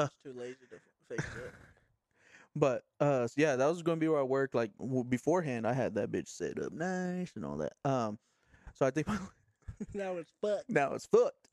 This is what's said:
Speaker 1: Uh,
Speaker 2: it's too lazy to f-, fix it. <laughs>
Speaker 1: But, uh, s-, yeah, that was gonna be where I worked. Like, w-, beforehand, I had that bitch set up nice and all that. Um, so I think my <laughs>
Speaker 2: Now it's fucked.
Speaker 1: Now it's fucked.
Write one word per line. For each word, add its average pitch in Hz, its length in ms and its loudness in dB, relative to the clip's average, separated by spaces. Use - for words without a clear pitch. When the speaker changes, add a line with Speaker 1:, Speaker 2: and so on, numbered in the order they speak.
Speaker 1:
Uh, - 20 2
Speaker 2:
it's - 180 -6
too 139 160 -16
lazy 123 180 -12
to - 80 -20
f-, 127 60 -20
fix 120 160 -6
it. 120 220 -12
<laughs> - 40 -20
Speaker 1:
But, 139 300 2
uh, 143 220 6
s-, 117 160 -2
yeah, 147 180 4
that 127 100 4
was 175 160 0
gonna 165 160 2
be 156 100 4
where 151 120 4
I 139 40 2
worked. 135 300 0
Like, 117 220 0
w-, 127 280 -2
beforehand, 127 600 0
I 113 60 2
had 123 220 0
that 107 180 -2
bitch 95 160 -2
set - 340 -6
up 69 80 -4
nice 180 640 -4
and 80 120 -8
all 71 120 -6
that. 76 140 -4
Um, 120 360 -2
so - 100 0
I 135 60 4
think 151 160 -4
my 208 100 -4
<laughs> - 380 -14
Speaker 2:
Now 190 220 -4
it's 165 140 -10
fucked. 208 260 -2
Speaker 1:
Now 147 240 2
it's - 140 -8
fucked. - 460 4